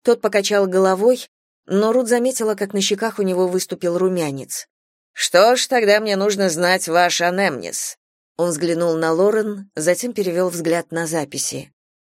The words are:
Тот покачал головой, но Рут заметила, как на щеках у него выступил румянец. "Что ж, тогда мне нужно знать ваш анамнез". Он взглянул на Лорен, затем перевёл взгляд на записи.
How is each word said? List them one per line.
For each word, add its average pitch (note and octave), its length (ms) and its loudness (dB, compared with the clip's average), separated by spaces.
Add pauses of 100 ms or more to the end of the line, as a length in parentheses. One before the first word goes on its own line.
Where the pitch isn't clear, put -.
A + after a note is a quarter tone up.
Тот A#3+ 180 2
покачал G3+ 460 2
головой, F#3+ 640 2 (380)
но G#3 260 2
Рут B3 160 0
заметила, A#3+ 460 0
как G3+ 200 -6
на G3 60 0
щеках G#3 380 -2
у G#3 40 -2
него F#3 260 0
выступил F3+ 500 -4
румянец. E3 680 -4 (440)
"Что A3 440 4
ж, B3 100 -2
тогда G#3+ 340 2
мне G#3 160 -2
нужно G3 320 0
знать F3 400 0
ваш F3 320 2
анамнез". F3 760 -2 (400)
Он F3 140 0
взглянул E3+ 460 0
на D#3+ 160 0
Лорен, G#3 640 0
затем F3+ 380 -2
перевёл F#3 360 -2
взгляд E3+ 440 -2
на E3 140 -4
записи. C#3+ 680 -6 (340)